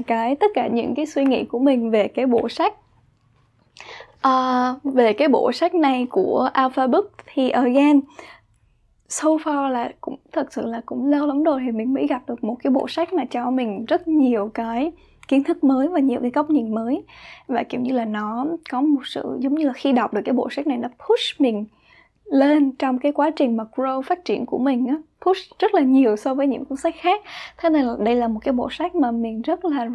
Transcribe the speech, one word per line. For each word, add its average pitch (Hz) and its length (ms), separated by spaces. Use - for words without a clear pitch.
cái, 233 300
tất 415 180
cả 294 120
những 240 280
cái 294 120
suy 294 180
nghĩ 247 200
của 233 140
mình 247 320
về 214 180
cái 247 180
bộ 240 220
sách. 339 260
Ờ, 254 540
về 247 280
cái 277 160
bộ 240 240
sách 339 220
này 269 360
của - 420
Alpha 262 340
Book 311 180
thì 262 240
again, 277 500
so - 200
far 302 400
là 247 320
cũng, - 160
thật 285 200
sự 226 140
là 226 200
cũng 247 200
lâu 285 200
lắm 285 160
rồi 302 220
thì 247 80
mình 226 220
mới 277 120
gặp 269 220
được 240 160
một 226 180
cái 277 80
bộ 254 180
sách 339 240
mà 320 120
cho 247 260
mình 226 340
rất 311 240
nhiều 247 460
cái 233 380
kiến 277 140
thức 339 200
mới 269 240
và 359 100
nhiều 269 220
cái 247 100
góc 302 200
nhìn 226 240
mới. 240 280
Và 254 160
kiểu - 180
như 247 120
là 247 120
nó 214 420
có 254 100
một 285 240
sự - 360
giống 262 140
như 311 120
là 269 60
khi 277 200
đọc 247 220
được 208 100
cái 262 80
bộ - 180
sách 294 160
này, 254 120
nó 240 100
push - 520
mình 220 240
lên 285 480
trong 254 260
cái 285 140
quá 294 180
trình 277 260
mà 220 80
grow, 262 260
phát 359 220
triển - 220
của - 120
mình 254 280
á, 262 100
push - 380
rất 415 160
là 359 60
nhiều 262 360
so 262 180
với 277 120
những 269 180
cuốn 269 140
sách 330 200
khác. 403 240
Thế 330 120
nên 302 120
là 240 160
đây 220 160
là 240 140
một 220 140
cái 277 100
bộ 247 180
sách 349 240
mà 277 160
mình 226 320
rất 359 220
là 285 300